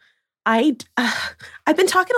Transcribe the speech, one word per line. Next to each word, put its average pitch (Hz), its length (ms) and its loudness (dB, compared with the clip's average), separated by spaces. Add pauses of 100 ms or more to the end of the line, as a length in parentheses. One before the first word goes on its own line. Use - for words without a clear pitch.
(480)
I, 226 280 2 (200)
uh, 240 140 -2 (560)
I've 311 100 2
been 381 120 2
talking 370 300 0